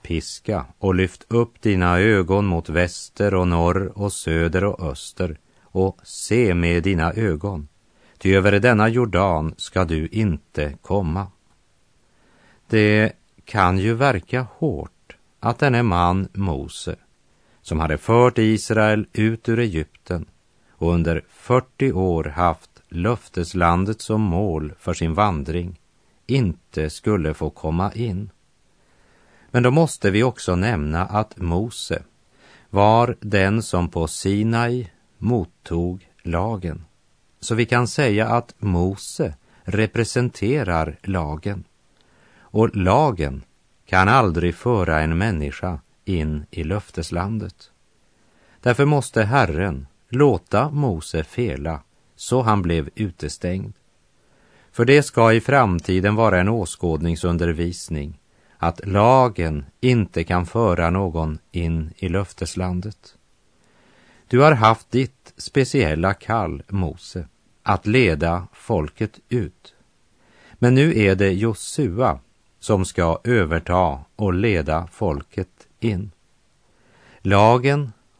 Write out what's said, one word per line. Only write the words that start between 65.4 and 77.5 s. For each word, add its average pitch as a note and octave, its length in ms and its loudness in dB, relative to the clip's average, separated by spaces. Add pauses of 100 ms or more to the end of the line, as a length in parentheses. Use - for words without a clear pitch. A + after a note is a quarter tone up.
kall, F2+ 540 -4
Mose, F2+ 600 -6 (340)
att G2+ 240 -2
leda F2 640 2
folket G2+ 640 -4 (100)
ut. - 460 -8 (800)
Men B2 220 2
nu C#3+ 240 4
är G2 160 4
det F#2+ 180 2
Josua G#2 840 -2 (420)
som F#2+ 240 0
ska E2+ 400 -2
överta F2 760 0 (160)
och G2 180 0
leda F2 580 0
folket - 760 -6 (120)
in. G#2 300 -4 (1080)
Lagen A#2+ 720 4 (280)